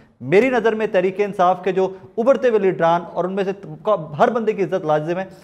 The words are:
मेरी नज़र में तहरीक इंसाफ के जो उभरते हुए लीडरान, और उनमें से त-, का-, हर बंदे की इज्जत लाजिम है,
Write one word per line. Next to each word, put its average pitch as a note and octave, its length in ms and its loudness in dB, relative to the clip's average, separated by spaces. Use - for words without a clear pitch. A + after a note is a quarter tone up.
मेरी G3 280 4
नज़र A3+ 240 2
में A3 180 -4
तहरीक F#3+ 280 0
इंसाफ F#3 440 0
के F#3 80 0
जो F#3 460 -4
उभरते B3+ 300 2
हुए A3 100 4
लीडरान, E3+ 440 2
और F3 240 -4
उनमें F#3+ 180 -4
से F#3+ 80 -4
त-, G3 140 -14
का-, D#3 480 -4
हर G#3 160 2
बंदे A3 220 -2
की G3+ 100 -2
इज्जत F3+ 220 -2
लाजिम D#3 340 0
है, F#3+ 100 -8